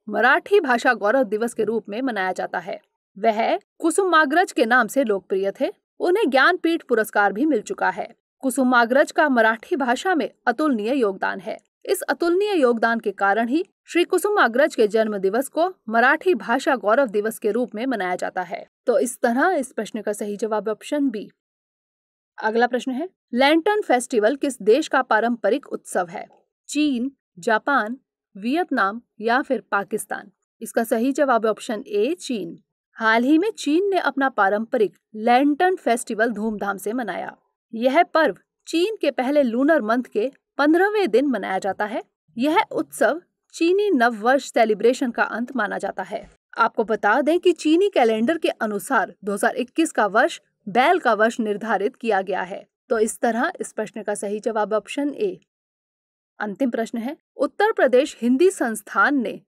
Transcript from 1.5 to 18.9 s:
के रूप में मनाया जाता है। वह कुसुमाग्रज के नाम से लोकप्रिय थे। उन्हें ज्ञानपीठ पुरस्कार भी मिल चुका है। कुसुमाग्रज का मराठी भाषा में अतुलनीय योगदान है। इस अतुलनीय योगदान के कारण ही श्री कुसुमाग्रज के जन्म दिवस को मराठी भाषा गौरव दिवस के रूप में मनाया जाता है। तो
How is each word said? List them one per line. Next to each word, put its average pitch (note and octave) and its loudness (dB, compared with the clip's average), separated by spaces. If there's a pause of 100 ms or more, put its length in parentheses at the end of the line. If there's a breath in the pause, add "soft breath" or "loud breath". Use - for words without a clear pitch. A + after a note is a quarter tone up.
के G#3+ -2
रूप G#3+ -4
में G#3 -8
मनाया G3 -4
जाता F#3 -6
है। E3+ -10 (360)
वह A3+ 0
कुसुमाग्रज E4 0
के B3 2
नाम A#3+ 2
से C#4 0
लोकप्रिय G3 -2
थे। D#4+ 0 (300)
उन्हें F4+ 2
ज्ञानपीठ D#4+ 2
पुरस्कार G#3+ 0
भी A#3 0
मिल B3+ 2
चुका F#3 -4
है। G3+ -10 (340)
कुसुमाग्रज B3+ 2
का D#4 2
मराठी A3+ 2
भाषा C4 -2
में A#3+ 0 (180)
अतुलनीय A#3+ 0
योगदान G3 -2
है। G#3 -10 (300)
इस - -2
अतुलनीय F4+ 0
योगदान A#3 2
के G#3+ -4
कारण G3+ 0
ही D#4+ 0 (220)
श्री E4+ 0
कुसुमाग्रज D#4+ 0
के A3 2
जन्म G#3+ 0
दिवस G3 -2
को E4+ 0 (200)
मराठी C4+ 2
भाषा A#3+ 0
गौरव A3+ 2
दिवस G#3 -4
के G#3 -2
रूप A#3+ -2
में A3 -6
मनाया F#3+ -2
जाता F#3 -6
है। F3+ -10 (220)
तो A#3 4